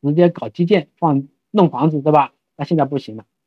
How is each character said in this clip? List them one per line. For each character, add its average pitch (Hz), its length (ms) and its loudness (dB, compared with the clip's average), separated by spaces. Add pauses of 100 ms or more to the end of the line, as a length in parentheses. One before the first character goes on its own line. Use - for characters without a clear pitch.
直 143 120 -2
接 175 160 4
搞 127 200 -10
基 175 160 -2
建， 180 320 0
放， 139 300 0 (240)
弄 190 180 2
房 143 220 -2
子， 151 100 -4
对 151 100 0
吧？ 143 220 2 (240)
那 143 80 -8
现 170 100 -2
在 147 100 2
不 139 120 -6
行 110 180 -10
了， 110 100 -18 (220)